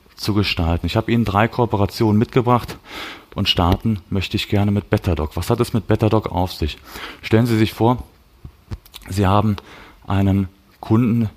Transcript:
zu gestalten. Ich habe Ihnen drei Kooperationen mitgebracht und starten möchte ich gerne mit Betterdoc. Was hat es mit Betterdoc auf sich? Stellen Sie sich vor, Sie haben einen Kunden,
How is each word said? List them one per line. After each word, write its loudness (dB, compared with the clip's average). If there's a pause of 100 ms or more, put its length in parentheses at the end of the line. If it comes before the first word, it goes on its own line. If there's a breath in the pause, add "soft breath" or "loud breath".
(160)
zu -4
gestalten. 0
Ich -4
habe -2
Ihnen 2
drei 2
Kooperationen 0
mitgebracht 0 (580 loud breath)
und -2
starten 2 (100)
möchte -4
ich -6
gerne 2
mit -2
Betterdoc. -2
Was -2
hat 2
es -2
mit -2
Betterdoc 2
auf -2
sich? -4 (440 loud breath)
Stellen 2
Sie 0
sich 2
vor, 2 (1080)
Sie 0
haben 2 (500 loud breath)
einen 2 (320)
Kunden, 2